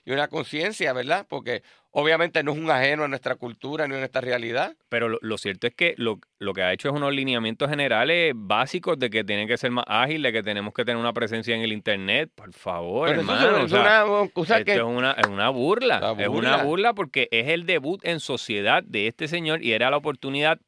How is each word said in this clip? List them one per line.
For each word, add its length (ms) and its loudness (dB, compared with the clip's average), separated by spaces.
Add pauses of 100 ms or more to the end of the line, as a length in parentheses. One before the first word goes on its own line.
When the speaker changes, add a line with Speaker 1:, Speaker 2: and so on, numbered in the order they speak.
Speaker 1:
y 80 -8
una 160 0
conciencia, 640 -4
¿verdad? 380 -2
Porque 340 -6 (280)
obviamente 520 2
no 80 0
es 80 -4
un 100 -2
ajeno 360 2
a 20 -2
nuestra 280 -4
cultura 520 -6
ni 80 -6
a 40 -4
nuestra 220 -2
realidad. 540 -2 (140)
Speaker 2:
Pero 200 0
lo, 120 -2
lo 180 -4
cierto 260 -4
es 80 -2
que 240 2
lo, 220 -2 (180)
lo 160 -4
que 80 -2
ha 100 2
hecho 180 -2
es 40 -2
unos 200 -2
lineamientos 540 -2
generales 680 2
básicos 640 0
de 100 0
que 140 0
tiene 240 -2
que 100 0
ser 140 -2
más 160 -2
ágil, 340 0
de 100 2
que 120 -2
tenemos 300 -4
que 120 -2
tener 140 0
una 140 -2
presencia 420 -2
en 60 -4
el 100 -2
internet, 640 0
por 180 -20
favor, 560 -2
Speaker 1:
Pero 120 2
eso 100 -2
Speaker 2:
hermano, 260 4
Speaker 1:
es 60 2
Speaker 2:
o 60 -2
sea, 360 6
Speaker 1:
una 240 2
cosa 300 2
Speaker 2:
esto 60 -2
Speaker 1:
que 120 2
Speaker 2:
es 60 2
una, 300 0
es 140 2
una 220 0
burla, 500 2
Speaker 1:
La 120 0
Speaker 2:
es 160 -2
una 300 2
Speaker 1:
burla. 60 2
Speaker 2:
burla 300 2
porque 380 -2
es 160 2
el 180 -2
debut 380 -2
en 160 -4
sociedad 640 0
de 240 -2
este 200 -6
señor 360 -4
y 100 0
era 160 2
la 80 2
oportunidad 720 -2